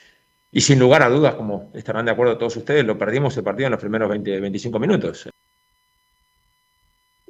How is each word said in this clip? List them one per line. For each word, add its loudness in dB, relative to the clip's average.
y 0
sin 4
lugar 6
a 6
dudas, 2
como -8
estarán -6
de 0
acuerdo 2
todos -4
ustedes, 0
lo -2
perdimos -2
el -4
partido -2
en -2
los -4
primeros -2
veinte, -4
veinticinco -6
minutos. -2